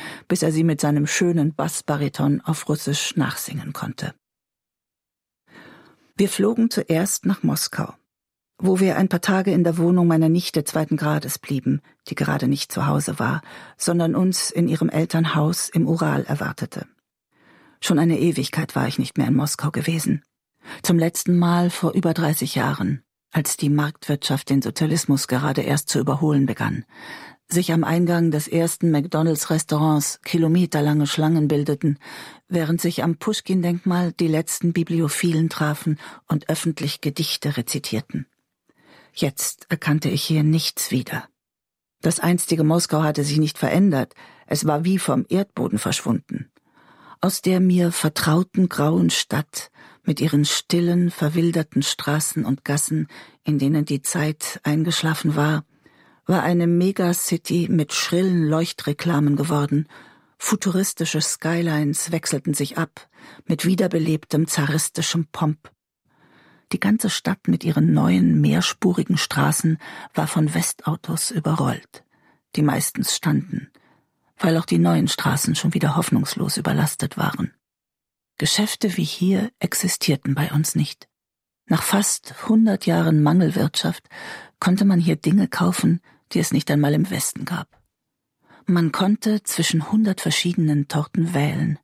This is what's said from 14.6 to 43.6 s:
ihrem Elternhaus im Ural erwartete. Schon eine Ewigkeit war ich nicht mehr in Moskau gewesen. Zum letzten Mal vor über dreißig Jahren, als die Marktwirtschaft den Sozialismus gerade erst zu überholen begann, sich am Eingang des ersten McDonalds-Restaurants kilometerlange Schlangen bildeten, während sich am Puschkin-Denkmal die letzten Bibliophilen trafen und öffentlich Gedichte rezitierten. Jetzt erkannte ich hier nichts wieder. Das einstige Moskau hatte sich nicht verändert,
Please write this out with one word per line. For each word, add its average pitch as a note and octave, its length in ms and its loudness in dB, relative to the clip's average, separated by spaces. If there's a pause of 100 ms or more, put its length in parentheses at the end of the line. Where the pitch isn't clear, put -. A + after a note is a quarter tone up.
ihrem D#3+ 200 0
Elternhaus D#3+ 800 0
im E3 180 0
Ural D#3 380 0
erwartete. - 640 -6 (960)
Schon E3 160 2
eine E3 200 4
Ewigkeit D#3 560 -2
war C3+ 140 0
ich C#3 100 -6
nicht - 200 -4
mehr - 80 2
in C#3 100 2
Moskau D3+ 340 -2
gewesen. D#3 520 -2 (600)
Zum F3 160 4
letzten E3+ 400 2
Mal F3 320 4
vor E3 220 -2
über F3 220 2
dreißig D#3 420 -2
Jahren, C#3 460 -2 (280)
als - 260 -2
die D3+ 120 -2
Marktwirtschaft D3 800 -2
den C#3 140 2
Sozialismus D#3 680 0
gerade C#3 320 0
erst C#3+ 300 -2
zu B2+ 100 0
überholen C#3+ 460 2
begann, - 380 -2 (600)
sich E3+ 260 0
am E3 120 2
Eingang E3+ 480 2
des D3+ 160 -2
ersten E3+ 420 0
McDonalds-Restaurants D#3 1300 0
kilometerlange D#3 840 2
Schlangen D#3 400 2
bildeten, D3 520 0 (500)
während E3+ 320 0
sich E3+ 240 -2
am E3 140 0
Puschkin-Denkmal F3+ 920 -2
die - 140 -2
letzten D#3+ 460 0
Bibliophilen E3 800 0
trafen D3+ 500 -2 (260)
und D3+ 220 -4
öffentlich D#3 520 -4
Gedichte D3 560 -4
rezitierten. - 680 -6 (840)
Jetzt - 560 -6
erkannte D3+ 400 0
ich - 160 -2
hier D#3 180 2
nichts D#3 480 0
wieder. - 380 -4 (720)
Das E3 160 0
einstige E3+ 460 0
Moskau D#3 380 2
hatte D3+ 200 0
sich D3 160 0
nicht D3+ 180 0
verändert, D3+ 580 2 (320)